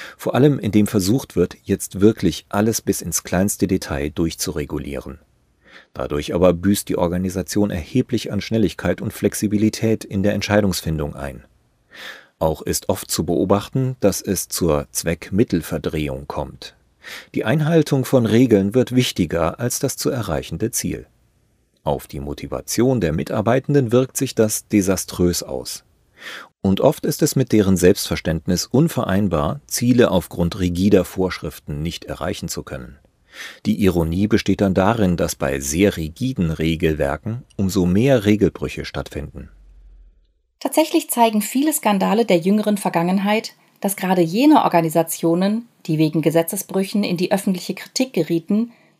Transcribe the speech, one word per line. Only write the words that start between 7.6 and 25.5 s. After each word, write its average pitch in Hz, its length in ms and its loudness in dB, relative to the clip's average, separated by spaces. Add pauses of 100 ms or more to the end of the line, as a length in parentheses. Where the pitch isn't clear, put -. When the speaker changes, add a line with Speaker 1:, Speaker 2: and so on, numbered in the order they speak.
Speaker 1:
erheblich 107 600 -4
an 101 120 -4
Schnelligkeit 95 580 0
und - 120 -6
Flexibilität 107 920 0
in 98 180 -4
der 101 120 2
Entscheidungsfindung 90 840 0
ein. 69 280 -12 (920)
Auch 78 220 0
ist - 300 -4
oft - 200 -4
zu - 140 -2
beobachten, 101 760 0
dass 98 200 2
es - 280 -4
zur 73 440 0
Zweckmittelverdrehung 82 1400 -4
kommt. - 480 -12 (580)
Die - 100 -4
Einhaltung 147 600 2
von 120 220 2
Regeln 104 480 4
wird 127 200 2
wichtiger 85 640 0
als 123 200 -4
das - 180 -4
zu - 140 -2
erreichende 98 600 -4
Ziel. 69 360 -6 (800)
Auf 69 220 -4
die 73 140 -12
Motivation 71 800 -2
der 80 140 0
Mitarbeitenden 120 760 0
wirkt 127 280 2
sich 131 160 -4
das - 340 0
desaströs 92 720 0
aus. - 420 -10 (760)